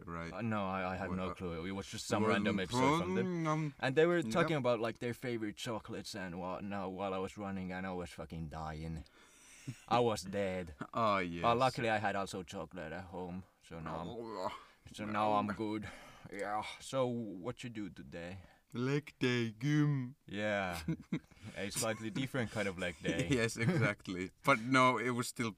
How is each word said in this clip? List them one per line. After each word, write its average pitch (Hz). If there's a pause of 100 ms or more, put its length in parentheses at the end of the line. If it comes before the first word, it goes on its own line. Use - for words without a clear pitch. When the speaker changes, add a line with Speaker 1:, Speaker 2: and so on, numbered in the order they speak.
Speaker 1:
right? 82
Speaker 2:
Uh, 92
no, 107
I, 95
I -
have 92
Speaker 1:
What, 92
Speaker 2:
no 92
Speaker 1:
uh, 90
Speaker 2:
clue. 85
It 95
was 98
just -
some 107
Speaker 1:
well, 107
Speaker 2:
random 98
episode 131
from 180
them. 180
Speaker 1:
um, 156
Speaker 2:
And 131
they 160
were 175
Speaker 1:
yeah. 120
Speaker 2:
talking 165
about, 120
like, 113
their 120
favorite 110
chocolates 107
and 92
whatnot 95
while 95
I 95
was 98
running, 95
and 92
I 95
was 87
fucking 80
dying. 78 (840)
I 117
was 110
dead. 92
Speaker 1:
<laughs> -
Oh, 107
yes. 85
Speaker 2:
But 117
luckily 127
I 107
had 101
also 98
chocolate 82
at 92
home, 90 (240)
so 82
now 80
I'm, 87
Speaker 1:
Oh, 113 (420)
Speaker 2:
so 107
now 107
I'm 104
Speaker 1:
oh. 101
Speaker 2:
good. 107 (460)
Yeah. 104 (180)
So 131
what 113
you 123
do 104
today? 85 (340)
Speaker 1:
Leg 131
day, 120
gym. 143 (120)
Speaker 2:
Yeah. 98 (400)
Speaker 1:
<laughs> -
Speaker 2:
A 98
slightly 110
different 123
kind 101
of 90
leg 90
day. 92
Speaker 1:
<laughs> -
Yes, 117
exactly. 107 (140)
But 135
no, 127
it 120
was 120
still, 113